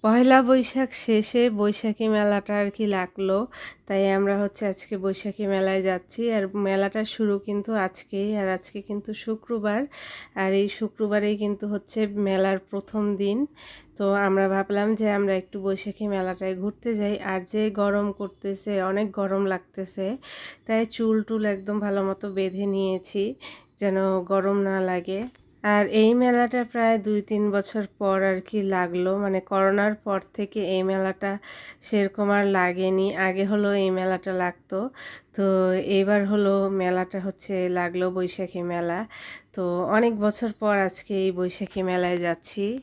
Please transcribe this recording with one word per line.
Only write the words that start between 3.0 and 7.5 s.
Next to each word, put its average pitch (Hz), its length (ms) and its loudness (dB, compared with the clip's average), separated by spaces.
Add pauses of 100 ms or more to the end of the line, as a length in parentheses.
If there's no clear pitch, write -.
তাই 196 240 0
আমরা 196 280 2
হচ্ছে 202 280 -2
আজকে 196 300 -6
বৈশাখী 196 500 -4
মেলায় 190 360 0
যাচ্ছি। 185 400 -4 (100)
আর 208 120 0 (100)
মেলাটা 196 500 0
শুরু 214 340 0
কিন্তু 202 360 -4